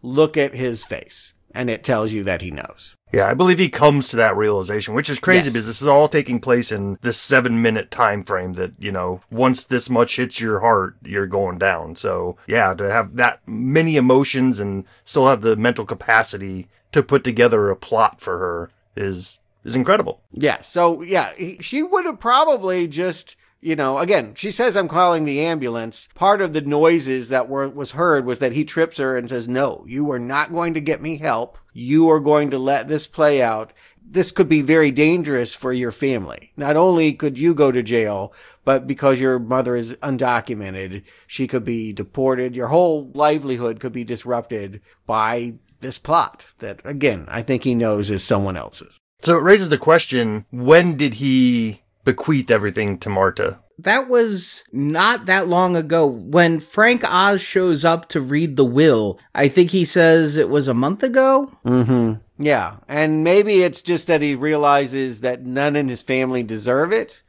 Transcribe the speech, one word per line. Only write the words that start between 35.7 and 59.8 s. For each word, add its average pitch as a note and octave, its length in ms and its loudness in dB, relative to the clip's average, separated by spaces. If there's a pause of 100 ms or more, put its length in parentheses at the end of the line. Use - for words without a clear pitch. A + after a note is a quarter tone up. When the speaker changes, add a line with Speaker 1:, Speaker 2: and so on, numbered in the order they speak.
Speaker 1:
your B2 200 -4
family. A2+ 640 -6
Not D3 180 -2
only E3 380 4
could C#3+ 240 -4
you E3 160 2
go C#3+ 180 4
to B2 100 0
jail, G#2+ 520 -2 (320)
but C3+ 200 2
because C3+ 360 0
your C3 180 2
mother B2 380 -2
is A#2 160 -8
undocumented, A2 1080 -6 (240)
she C3 200 -8
could A#2+ 160 -4
be A2 300 -6
deported. B2+ 600 -4
Your A#2+ 140 -6
whole D#3 460 0
livelihood C3+ 640 -2
could B2 140 -10
be A#2+ 100 -8
disrupted A2+ 800 -8 (240)
by A#2 480 -2 (260)
this E3+ 180 -12
plot - 500 -2 (120)
that, G2+ 240 -14
again, C3 460 -2
I A#2 120 -8
think B2 220 -4
he B2+ 100 0
knows G#2+ 360 0
is G2 140 -4
someone G2 340 -2
else's." - 400 -16 (220)
Speaker 2:
So E3+ 180 2
it C#3+ 60 0
raises F#3+ 260 4
the C#3+ 80 2
question, B2 720 0
when D#3 460 4
did C3+ 160 -2
he B2 680 2 (220)
bequeath C3+ 480 0
everything G2+ 460 0
to G#2+ 120 -10
Marta? F#2+ 500 0 (180)
Speaker 3:
That B3 320 0
was A3+ 640 -2
not F3+ 560 0
that F#3+ 200 2
long F3+ 280 2
ago. D#3+ 300 2
When D3+ 540 2
Frank A3+ 440 2
Oz G3 380 2
shows F3 440 0
up E3 240 0
to D#3+ 100 -2
read C#3+ 360 -2
the C3+ 100 6
will, A#2+ 540 4 (140)
I C#3+ 140 2
think E3+ 240 4
he F3+ 140 2